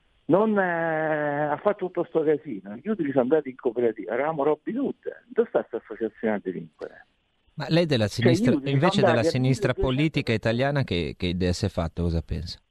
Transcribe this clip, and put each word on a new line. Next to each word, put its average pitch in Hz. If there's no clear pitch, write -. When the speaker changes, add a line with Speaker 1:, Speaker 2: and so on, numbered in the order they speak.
Speaker 1:
non, 202
eh, 156
ha 147
fatto 196
tutto 175
sto 165
casino, 123
gli 151
utili 214
sono 131
andati 147
in 127
cooperativa, 113
eravamo 143
Robin 151
Hood, 247
dove 233
sta -
questa -
associazione 110
a 101
delinquere? -
Speaker 2:
Ma 147
lei 170
della 120
Speaker 1:
Cioè, -
Speaker 2:
sinistra, 214
Speaker 1:
gli 175
utili 139
Speaker 2:
invece 139
Speaker 1:
sono 202
Speaker 2:
della 165
Speaker 1:
andati 160
a 147
Speaker 2:
sinistra 127
Speaker 1:
milleduecento 131
Speaker 2:
politica 147
italiana 123
che, 85
che 90
idea 87
si -
è 92
fatta, 85
cosa 82
pensa? 82